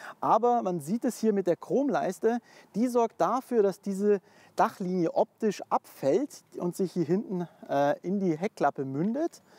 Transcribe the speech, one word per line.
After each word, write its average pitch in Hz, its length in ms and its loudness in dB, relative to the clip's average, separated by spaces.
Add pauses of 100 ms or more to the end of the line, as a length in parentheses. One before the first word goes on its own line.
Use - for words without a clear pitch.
(200)
aber 240 420 4
man 180 200 -2
sieht 180 220 -4
es 254 140 -2
hier 220 160 2
mit 196 140 0
der 165 80 2
Chromleiste, 226 840 -2 (380)
die 233 120 2
sorgt 233 320 0
dafür, 220 440 2
dass 190 180 0
diese 202 400 0 (340)
Dachlinie 185 600 0
optisch - 540 0
abfällt - 760 -2 (140)
und 175 180 -4
sich 190 160 -2
hier 170 140 -2
hinten, 180 420 -2 (200)
äh, 143 340 0
in 190 180 -4
die 175 180 0
Heckklappe 147 480 -2
mündet. 214 560 -4 (180)